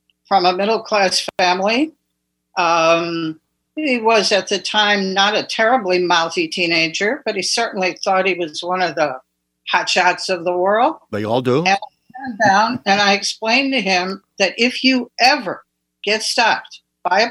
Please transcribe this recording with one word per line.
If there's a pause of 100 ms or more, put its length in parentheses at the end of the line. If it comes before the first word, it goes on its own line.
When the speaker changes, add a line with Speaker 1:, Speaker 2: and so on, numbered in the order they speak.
(260)
Speaker 1:
from
a
middle-class (120)
family. (640)
Um, (360)
he
was
at
the
time
not
a
terribly
mouthy
teenager,
but
he
certainly
thought
he
was
one
of
the (520)
hotshots
of
the
world. (160)
Speaker 2:
They
all
do.
Speaker 1:
And (480)
him
down,
and
I
explained
to
him (160)
that
if
you (100)
ever (380)
get
stopped (220)
by
a